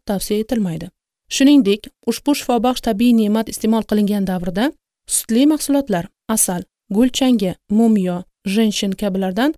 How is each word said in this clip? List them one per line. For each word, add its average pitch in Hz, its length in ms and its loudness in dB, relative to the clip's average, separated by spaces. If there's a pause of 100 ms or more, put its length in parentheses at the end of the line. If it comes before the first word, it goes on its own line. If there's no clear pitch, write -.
tavsiya 208 380 -4
etilmaydi. 180 460 -4 (460)
Shuningdek, 269 520 4 (220)
ushbu 233 300 -2
shifobaxsh 247 480 -2
tabiiy 233 320 2
ne'mat 214 340 0
iste'mol 220 360 0
qilingan 208 380 0
davrda 185 440 -2 (360)
sutli 233 380 0
mahsulotlar, 277 600 0 (220)
asal, 190 340 -2 (280)
gul 233 200 2
changi, 233 440 0 (160)
mumyo, 208 480 2 (280)
jenshin 202 460 0
kabilardan 196 680 -2